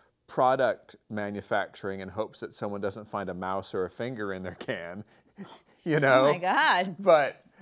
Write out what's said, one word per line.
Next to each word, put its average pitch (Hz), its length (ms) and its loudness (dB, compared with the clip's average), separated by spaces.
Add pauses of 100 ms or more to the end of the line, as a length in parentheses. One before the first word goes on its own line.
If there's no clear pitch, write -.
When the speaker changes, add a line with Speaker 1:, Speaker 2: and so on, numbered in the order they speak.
(280)
Speaker 1:
product 131 680 2 (140)
manufacturing 101 880 -6
in 95 80 -10
hopes 104 320 -8
that - 140 -12
someone 101 260 -6
doesn't 104 260 -6
find 101 220 -6
a 90 60 -6
mouse 95 400 -6
or 95 100 -2
a 87 60 -8
finger 117 420 -8
in 92 100 -8
their 90 120 -10
can, 92 500 -10 (400)
<laughs> - 400 -20
you 156 160 2
know? 135 240 6
Speaker 2:
Oh 147 80 6
my 143 60 0
God. 190 600 2
Speaker 1:
But 160 460 4 (180)